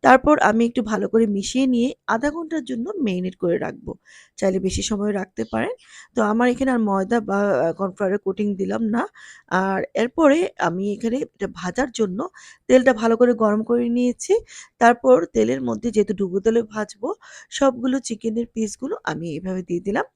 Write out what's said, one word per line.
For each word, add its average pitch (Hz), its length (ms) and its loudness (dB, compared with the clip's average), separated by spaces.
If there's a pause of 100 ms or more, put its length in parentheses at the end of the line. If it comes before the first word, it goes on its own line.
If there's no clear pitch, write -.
তারপর 262 380 6
আমি 220 260 4
একটু 240 180 -2
ভালো 208 260 -2
করে 226 180 4
মিশিয়ে 208 400 -2
নিয়ে 247 220 2 (180)
আধা 226 240 0
ঘন্টার 320 320 -6
জন্য 240 220 -6 (160)
ম্যারিনেট 185 340 -2
করে 175 220 0
রাখবো। - 340 -8 (440)
চাইলে 190 240 0
বেশি 185 240 -2
সময় 208 300 -2
রাখতে 202 320 -6
পারেন। 233 280 -4 (400)
তো - 80 -4
আমার 220 280 2
এখানে 262 220 -2
আর 240 80 0
ময়দা 196 400 0
বা, 202 200 -2 (200)
আ, 165 140 0
কর্নফ্লাওয়ারের 190 460 -2
কোটিং 202 360 -4
দিলাম 196 280 -4
না। 226 200 0 (440)
আর 190 320 0 (140)
এরপরে 277 440 4 (220)
আমি 175 240 -2 (100)
এখানে 226 280 -4
এটা - 320 -8
ভাজার 180 380 -4
জন্য 202 280 -2 (460)
তেলটা 254 280 6
ভালো 226 240 2
করে 247 160 4
গরম 214 300 2
করে 240 260 0
নিয়েছি। 247 440 0 (440)
তারপর 247 480 6
তেলের 240 360 0
মধ্যে 226 300 -4
যেহেতু 208 220 2
ডুবো 185 260 -2
তেলে 226 240 2
ভাজবো, 214 460 -8 (400)
সবগুলো 254 500 0
চিকেনের 226 480 -6
পিসগুলো 233 560 -6
আমি 165 320 -6
এভাবে 185 280 -6
দিয়ে 175 180 -4
দিলাম। 214 240 -4 (100)